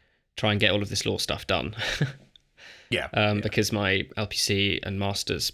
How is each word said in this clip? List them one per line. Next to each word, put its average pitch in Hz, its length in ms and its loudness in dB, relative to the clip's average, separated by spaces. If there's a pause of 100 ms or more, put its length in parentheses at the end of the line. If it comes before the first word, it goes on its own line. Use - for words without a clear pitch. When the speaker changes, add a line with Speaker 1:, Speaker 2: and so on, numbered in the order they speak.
(360)
Speaker 1:
try 107 160 0
and 101 80 2
get 104 120 6
all 101 100 2
of 101 80 -4
this 101 160 -2
law 101 120 0
stuff - 300 -4
done. 85 280 0 (240)
<laughs> 135 160 0 (760)
Speaker 2:
Yeah, 82 240 -2
Speaker 1:
Um, 104 220 4
Speaker 2:
yeah. 101 40 0
Speaker 1:
because 107 300 0
my 98 440 2
L 104 120 -2
P - 100 -6
C 98 460 2
and 98 160 -4
masters 98 540 -2